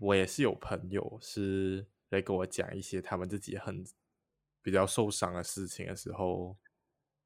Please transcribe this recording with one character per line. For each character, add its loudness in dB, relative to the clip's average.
我 6
也 8
是 0
有 6
朋 -4
友 -2
是 0
在 4
跟 0
我 2
讲 -4
一 -6
些 -4
他 -4
们 -2
自 -4
己 -6
很， -6
比 -4
较 6
受 2
伤 0
的 -4
事 -6
情 -10
的 -6
时 -8
候， -2